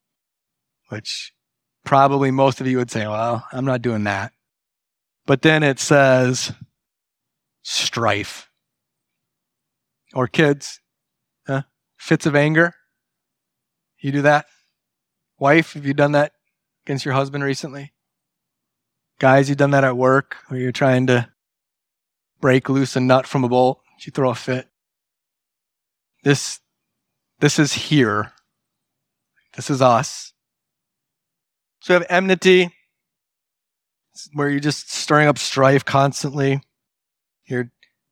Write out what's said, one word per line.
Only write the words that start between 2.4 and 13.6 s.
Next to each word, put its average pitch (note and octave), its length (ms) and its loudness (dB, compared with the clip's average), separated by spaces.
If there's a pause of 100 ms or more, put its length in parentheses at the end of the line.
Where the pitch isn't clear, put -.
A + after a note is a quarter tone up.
of C3 80 -6
you C3 120 -2
would A#2+ 120 -4
say, G#2+ 160 -6
"Well, A2+ 460 -6
I'm B2+ 100 -8
not C3 180 -4
doing A2+ 220 -4
that." G2+ 300 -6 (920)
But C#3 180 0
then D#3 200 4
it C#3 160 0
says C3 720 2 (1080)
strife. - 880 -4 (1600)
Or B2+ 140 -4
kids, C#3+ 540 -2 (680)
huh? C3+ 140 -4 (340)
Fits - 300 -2
of D3 100 0
anger. D#3 400 2 (1200)